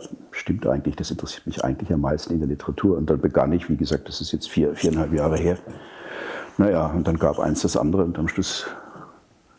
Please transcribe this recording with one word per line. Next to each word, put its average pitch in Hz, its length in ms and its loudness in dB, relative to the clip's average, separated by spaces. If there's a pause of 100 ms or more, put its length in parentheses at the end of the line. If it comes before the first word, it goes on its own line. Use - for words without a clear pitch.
(300)
stimmt - 340 -2
eigentlich, 69 300 0
das - 160 -6
interessiert - 360 -8
mich - 180 -4
eigentlich 67 280 -2
am 73 100 4
meisten 76 320 0
in 82 40 0
der 76 100 0
Literatur.“ 82 480 0
Und 78 140 0
dann 71 100 2
begann 71 320 4
ich, 87 160 0
wie 76 80 2
gesagt, 73 300 0
das - 140 -10
ist - 100 -6
jetzt - 180 -4
vier, 73 280 2
viereinhalb 78 360 2
Jahre 78 240 2
her. 87 220 2 (1000)
Naja, 90 300 4
und 78 220 0
dann 80 100 2
gab 78 220 2
eins 78 220 2
das - 140 0
andere 87 280 4
und 87 120 0
am 80 120 0
Schluss - 380 -2 (920)